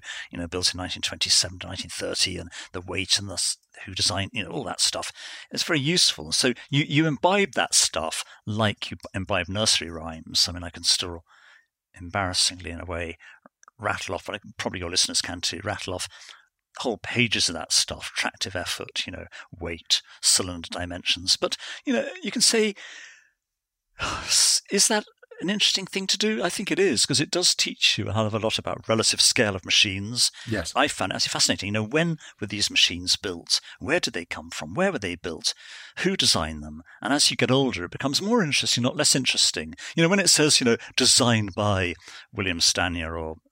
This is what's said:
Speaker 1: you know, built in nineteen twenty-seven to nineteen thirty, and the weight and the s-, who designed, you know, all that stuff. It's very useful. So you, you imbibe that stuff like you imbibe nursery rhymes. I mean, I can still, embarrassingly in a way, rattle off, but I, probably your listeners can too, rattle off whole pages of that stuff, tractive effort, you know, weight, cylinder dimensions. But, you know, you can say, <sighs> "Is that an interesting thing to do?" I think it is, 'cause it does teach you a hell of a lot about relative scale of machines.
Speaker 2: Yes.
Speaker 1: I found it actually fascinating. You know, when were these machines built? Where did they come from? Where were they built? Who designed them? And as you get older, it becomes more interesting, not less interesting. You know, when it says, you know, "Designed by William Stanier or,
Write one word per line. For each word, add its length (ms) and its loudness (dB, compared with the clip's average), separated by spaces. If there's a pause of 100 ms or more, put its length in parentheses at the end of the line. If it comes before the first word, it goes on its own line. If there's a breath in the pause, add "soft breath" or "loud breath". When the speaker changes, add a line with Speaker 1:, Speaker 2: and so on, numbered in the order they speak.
(320 loud breath)
Speaker 1:
you 60 -10
know, 100 -4
built 260 0
in 40 -10
nineteen 240 -6
twenty-seven 580 0
to 80 -10
nineteen 220 -8
thirty, 480 -2
and 140 -10 (200 loud breath)
the 100 -8
weight 380 -2
and 100 -8
the 40 -10
s-, 240 -2 (280)
who 80 -12
designed, 400 -2
you 100 -4
know, 80 -10
all 140 -4
that 160 -4
stuff. 300 -2 (400 loud breath)
It's 120 -4
very 160 0
useful. 520 0
So 220 2 (160 loud breath)
you, 180 2
you 200 4
imbibe 460 2
that 200 0
stuff 500 0 (220 loud breath)
like 460 -2
you 60 -12 (160)
imbibe 340 -2
nursery 420 0
rhymes. 580 -4
I 40 -6
mean, 120 -8
I 60 -8
can 140 -16
still, 400 -2 (760 soft breath)
embarrassingly 720 -2
in 80 -8
a 60 -8
way, 320 -6 (600 loud breath)
rattle 380 -6
off, 100 -8
but 100 -8
I, 40 -10 (180)
probably 220 -6
your 100 -6
listeners 320 0
can 200 -6
too, 220 -6
rattle 300 -6
off 140 -6 (680 loud breath)
whole 200 -2
pages 520 0
of 60 -6
that 180 -6
stuff, 440 0
tractive 380 -4
effort, 500 -6
you 60 -10
know, 140 -10 (260 loud breath)
weight, 500 -2 (200 loud breath)
cylinder 500 0
dimensions. 640 0
But, 220 -2 (280 loud breath)
you 80 0
know, 140 0 (140)
you 100 -4
can 100 0
say, 340 4 (1200 loud breath)
<sighs> 720 2
"Is 160 4
that 180 2 (360)
an 80 0
interesting 360 2
thing 220 -4
to 100 0
do?" 260 0
I 60 0
think 220 -4
it 80 0
is, 260 4
'cause 160 2
it 100 -2
does 240 4
teach 420 2
you 120 -4
a 40 -4
hell 120 2
of 80 -2
a 60 0
lot 180 0
about 300 -6
relative 340 4
scale 340 4
of 100 -6
machines. 680 2 (160 loud breath)
Speaker 2:
Yes. 280 -4
Speaker 1:
I 120 4
found 240 -2
it 40 -4
actually 160 0
fascinating. 360 0
You 60 -2
know, 100 2
when 340 0 (220 loud breath)
were 80 -4
these 220 -2
machines 460 2
built? 460 -2 (180 loud breath)
Where 200 0
did 140 -4
they 120 -6
come 240 -10
from? 240 -8
Where 180 2
were 80 -4
they 160 -4
built? 380 -4 (460 loud breath)
Who 180 2
designed 460 2
them? 180 -12 (200 loud breath)
And 120 0
as 160 6
you 80 -2
get 140 2
older, 340 2
it 60 -8
becomes 300 -2
more 220 2
interesting, 400 2
not 140 0
less 180 4
interesting. 600 0 (200 loud breath)
You 80 6
know, 60 6
when 100 6
it 100 4
says, 300 6
you 60 2
know, 120 6 (180 loud breath)
"Designed 600 4
by 400 2 (380 loud breath)
William 260 -2
Stanier 580 0
or, 180 -6 (160)